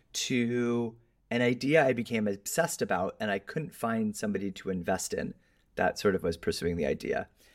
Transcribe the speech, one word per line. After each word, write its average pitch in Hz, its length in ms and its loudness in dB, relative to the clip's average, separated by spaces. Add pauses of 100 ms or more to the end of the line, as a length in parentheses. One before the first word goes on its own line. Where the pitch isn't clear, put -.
(140)
to 120 840 0 (340)
an 120 120 2
idea 131 420 4
I 131 80 6
became 113 340 0
obsessed 104 560 -2
about, 95 380 0
and 107 100 -2
I 101 80 0
couldn't 156 360 -8
find 113 420 -2
somebody 101 340 -2
to - 200 -6
invest 92 440 -2
in 92 200 -4 (420)
that - 220 2
sort 98 180 4
of 82 80 -4
was 85 120 0
pursuing 85 400 -2
the 78 100 0
idea. 64 420 -2 (260)